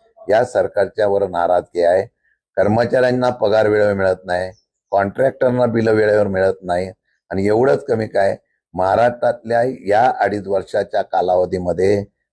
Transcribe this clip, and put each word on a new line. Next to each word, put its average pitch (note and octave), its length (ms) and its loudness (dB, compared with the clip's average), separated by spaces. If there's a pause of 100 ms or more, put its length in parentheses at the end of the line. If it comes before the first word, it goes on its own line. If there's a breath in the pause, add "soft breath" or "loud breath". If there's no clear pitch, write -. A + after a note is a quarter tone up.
(300)
या A2 160 2
सरकारच्या G2+ 640 -2
वर G2 200 0
नाराजगी F2 540 -2
आहे. F2+ 240 2 (520)
कर्मचाऱ्यांना B2 720 0
पगार G#2+ 380 0
वेळेवर G#2 260 2
मिळत F#2+ 220 0 (100)
नाही, F#2 260 -4 (400)
कॉन्ट्रॅक्टरना B2 720 0
बिलं A2+ 260 0
वेळेवर G#2 360 2
मिळत F#2+ 260 0 (100)
नाही F#2 280 -4 (380)
आणि G2 180 -2
एवढंच B2+ 380 2
कमी A2 220 -2
काय, G2 300 -2 (360)
महाराष्ट्रातल्या A#2 880 0 (240)
या A2 320 2
अडीच G2+ 280 -2
वर्षाच्या G2 540 -4
कालावधीमध्ये F2+ 1040 -2 (280)